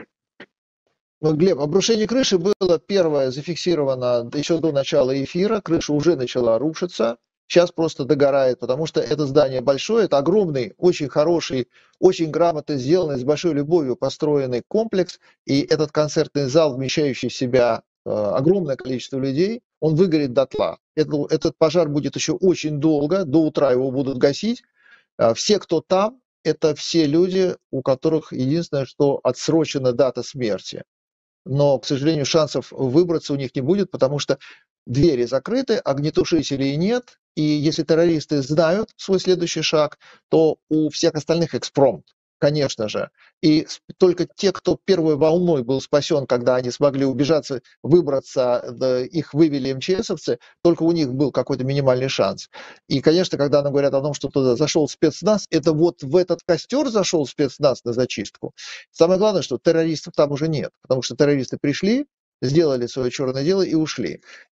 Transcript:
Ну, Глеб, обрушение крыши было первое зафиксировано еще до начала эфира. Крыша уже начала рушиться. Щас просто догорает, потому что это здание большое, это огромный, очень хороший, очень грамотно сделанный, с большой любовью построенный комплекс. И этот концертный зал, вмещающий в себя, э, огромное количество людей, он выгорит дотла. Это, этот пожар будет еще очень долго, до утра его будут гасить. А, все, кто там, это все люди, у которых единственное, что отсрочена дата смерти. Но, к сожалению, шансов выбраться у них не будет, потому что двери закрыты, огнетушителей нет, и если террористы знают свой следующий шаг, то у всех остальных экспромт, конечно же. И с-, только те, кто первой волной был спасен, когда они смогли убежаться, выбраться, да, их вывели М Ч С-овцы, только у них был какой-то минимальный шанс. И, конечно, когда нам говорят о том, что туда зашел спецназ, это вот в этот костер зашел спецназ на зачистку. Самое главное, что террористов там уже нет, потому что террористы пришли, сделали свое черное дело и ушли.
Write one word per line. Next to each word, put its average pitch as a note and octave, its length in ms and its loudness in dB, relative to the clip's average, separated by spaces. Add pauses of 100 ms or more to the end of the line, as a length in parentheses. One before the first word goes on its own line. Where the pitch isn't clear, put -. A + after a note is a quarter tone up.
(1200)
Ну, D#3 120 2
Глеб, D#3 260 2
обрушение G3 480 0
крыши A#3+ 300 0
было F3 420 0
первое D3+ 520 0
зафиксировано C3 1000 -2
еще D3 260 -2
до D#3 120 0
начала C#3 520 0
эфира. G3 380 -2
Крыша D#3+ 320 -2
уже D3+ 220 2
начала A#2+ 440 0
рушиться. D3+ 580 -4 (300)
Щас F3 240 4
просто D#3+ 340 -4
догорает, C3+ 540 2
потому C#3 280 -4
что - 140 -4
это D3 260 -2
здание C3+ 340 2
большое, C#3+ 440 0
это D3 120 2
огромный, D3+ 640 0
очень D#3+ 300 0
хороший, D3+ 580 0 (320)
очень F3 320 4
грамотно D#3 440 0
сделанный, C#3+ 440 0
с C3 40 -6
большой D3+ 300 0
любовью C#3+ 420 0
построенный C3+ 720 -2
комплекс. G#3 520 -2 (260)
И C#3 160 0
этот D3+ 300 0
концертный D3 540 -2
зал, C#3+ 300 2
вмещающий C3+ 540 -2
в - 60 -10
себя, A#2+ 480 0 (200)
э, G#2+ 60 -10
огромное C3 680 0
количество B2+ 440 -8
людей, D#3+ 420 -2 (180)
он D#3 140 0
выгорит D3+ 400 2
дотла. G#2+ 460 -2 (160)
Это, D3 340 -2
этот D#3 300 -2
пожар D#3+ 280 2
будет D3 280 -4
еще C#3 200 -4
очень D#3 440 0
долго, D#3 460 0
до D#3 180 2
утра D3 280 2
его B2+ 200 0
будут C3+ 260 -4
гасить. D3 460 0 (540)
А, A2+ 180 2
все, G3+ 240 0
кто D#3+ 220 -2
там, G#3 380 0 (240)
это D#3 300 0
все D#3+ 320 0
люди, F3+ 500 0 (160)
у C3 120 -6
которых D3 500 -2
единственное, C#3+ 520 -2
что C#3 380 0
отсрочена C3+ 720 0
дата B2 300 0
смерти. A2 600 -8 (600)
Но, C#3+ 320 2
к - 80 -8
сожалению, D3 400 0
шансов D3 460 -2
выбраться D3+ 600 0
у - 20 -2
них C3+ 180 -8
не C#3+ 80 -4
будет, F#3 300 0
потому C3+ 260 0
что C3+ 220 -2 (480)
двери B2+ 380 2
закрыты, G#3 500 -2
огнетушителей C#3 1000 -2
нет, A3 440 -2 (160)
и D#3 60 -4
если D3+ 420 0
террористы D#3 580 2
знают D#3+ 560 0
свой F#3+ 220 -2
следующий E3+ 420 -2
шаг, D3+ 380 0 (300)
то D#3 280 4 (120)
у D#3 200 2
всех D#3+ 260 0
остальных D#3+ 380 -2
экспромт, - 520 0 (340)
конечно C#3+ 480 0
же. G#2 220 -6 (320)
И D#3 240 4
с-, - 160 -16 (160)
только F3+ 280 2 (120)
те, F#3+ 160 0
кто - 320 -2
первой D#3+ 320 2
волной D#3+ 460 2
был C3 180 -2
спасен, C#3+ 460 0
когда B2 280 2
они B2+ 160 -2
смогли C#3 320 0
убежаться, C3+ 580 0 (220)
выбраться, C3+ 880 2
да, B2+ 300 -2
их C#3+ 320 -6
вывели C#3 380 2
М C3 100 -6
Ч F#3 200 -2
С-овцы, D3+ 380 -4 (240)
только E3+ 200 2
у E3 100 2
них D3 200 -2
был C3+ 200 0
какой-то B2+ 320 -2
минимальный C3+ 420 0
шанс. G2 420 -2 (380)
И, C3+ 140 -2
конечно, D#3+ 360 2
когда C#3+ 260 2
нам C#3+ 100 -2
говорят C#3 220 2
о C3+ 60 2
том, D3 120 -4
что C#3 160 -8
туда C3 260 2
зашел D3 320 0
спецназ, F#3 600 0
это D#3+ 240 2
вот D#3 300 0
в C3+ 120 -4
этот F3+ 320 2
костер B3 420 -2
зашел F#3 380 0
спецназ C3 560 -2
на A#2+ 80 -4
зачистку. - 600 -4 (380)
Самое F3 280 2
главное, G3+ 220 0
что B2+ 160 -6
террористов D#3+ 580 -2
там C#3+ 160 2
уже C#3+ 160 -2
нет, D3 240 -4 (120)
потому C3 180 -2
что A#2+ 160 -8
террористы C#3+ 420 0
пришли, G#3+ 460 -2 (360)
сделали C3+ 460 2
свое B2 220 -4
черное C3+ 360 -4
дело F#3+ 160 2
и E3 140 -2
ушли. C3 460 -4 (340)